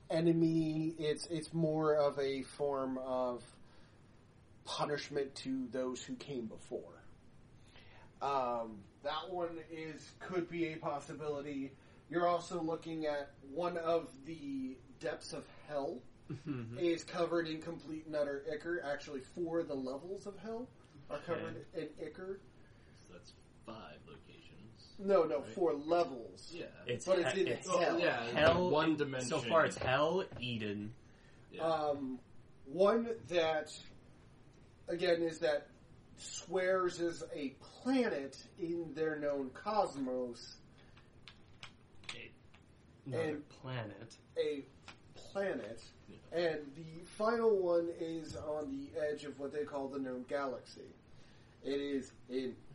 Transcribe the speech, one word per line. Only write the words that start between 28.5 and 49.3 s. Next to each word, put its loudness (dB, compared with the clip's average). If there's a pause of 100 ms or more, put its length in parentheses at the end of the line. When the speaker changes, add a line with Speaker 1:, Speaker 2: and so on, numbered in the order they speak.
Speaker 3:
one 6
Speaker 2:
So 2
Speaker 3:
dimension. 0 (100)
Speaker 2:
far, 8
it's -2
hell, 4 (160)
Eden. -2 (600)
Speaker 3:
Yeah. -8
Speaker 1:
Um, 0 (460)
one 6 (220)
that, 4 (1160)
again, 4
is 0
that 2 (500)
swears 0
is 0 (100)
a -4
planet 0 (240)
in -2
their 0
known 0
cosmos. -2 (1600)
Speaker 2:
A, -12 (720)
another 0
Speaker 1:
And -4 (120)
Speaker 2:
planet. -8 (200)
Speaker 1:
a 0 (500)
planet. -4 (280)
Speaker 3:
Yeah. -6
Speaker 1:
And 2 (160)
the -12 (120)
final 6
one 6 (100)
is -4
on -2
the -6 (200)
edge -4
of -8